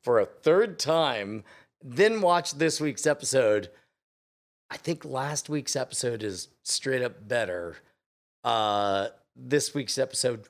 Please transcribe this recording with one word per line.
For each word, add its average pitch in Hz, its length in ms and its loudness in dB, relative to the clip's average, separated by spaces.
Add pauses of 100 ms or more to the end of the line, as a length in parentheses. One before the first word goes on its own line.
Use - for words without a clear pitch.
for 120 160 4
a 98 60 4
third 185 520 2
time, 117 640 0 (400)
then 202 380 2
watched 175 380 2
this 160 200 2
week's 151 280 -2
episode. 120 640 2 (1000)
I - 80 -10
think 160 260 -6
last 139 460 -6
week's 147 260 -4
episode 120 460 -4
is 98 280 -8 (140)
straight 131 380 -2
up 104 260 -6
better. 90 500 -4 (640)
Uh, 104 640 2 (280)
this 127 380 -2
week's 139 240 -4
episode 127 520 -2